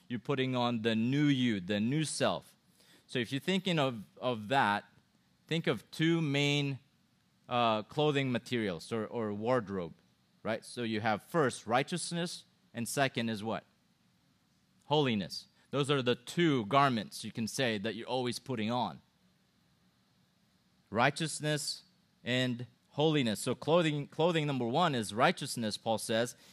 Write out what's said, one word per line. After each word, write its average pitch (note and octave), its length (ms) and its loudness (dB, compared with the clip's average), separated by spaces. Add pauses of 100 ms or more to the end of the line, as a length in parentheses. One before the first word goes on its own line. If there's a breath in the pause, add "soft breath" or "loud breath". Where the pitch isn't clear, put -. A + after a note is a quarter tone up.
you're A#2+ 120 -4
putting C3 340 0
on A#2+ 280 0
the A2+ 120 2
new B2+ 300 2
you, B2 340 4
the G2+ 220 -2
new C#3+ 240 0
self. G#2+ 400 -2 (640 soft breath)
So - 100 -4
if A#2+ 140 -2
you're C3+ 80 -2
thinking F3+ 400 0
of, C3 160 0 (240)
of A2 280 -4
that, G#2+ 360 2 (640)
think D#3+ 180 -2
of C3+ 240 -2
two E3 300 2
main, C#3+ 580 0 (720)
uh, A#2 340 2
clothing C#3 480 0
materials A2 600 -2
or, A2 120 -2
or G#2+ 300 -4
wardrobe, G#2 580 -2 (500)
right? A2 220 -4
So - 200 -8
you A2 160 -2
have G#2+ 240 0
first - 420 0
righteousness, E3 760 -2 (280)
and A#2 160 -6
second C3 400 0
is G#2+ 160 -6
what? G#2+ 200 -4 (1200)
Holiness. B2 600 0 (240 soft breath)
Those C3+ 200 -2
are C#3 120 2
the A#2+ 120 2
two C#3 520 0
garments C3 580 2
you G#2 80 -8
can A2+ 160 -4
say A#2 300 0
that G#2 160 -4
you're A2 120 -10
always B2 320 -4
putting A2+ 320 -4
on. G#2+ 280 -4 (1900)
Righteousness C#3+ 920 0 (400)
and B2 440 0 (240)
holiness. C#3+ 500 2
So B2 140 -2
clothing, D#3 520 2
clothing D#3+ 400 0
number B2+ 200 0
one D3+ 280 2
is G#2 200 -4
righteousness, B2 640 0
Paul A2+ 180 -2
says. A#2 380 0 (180 loud breath)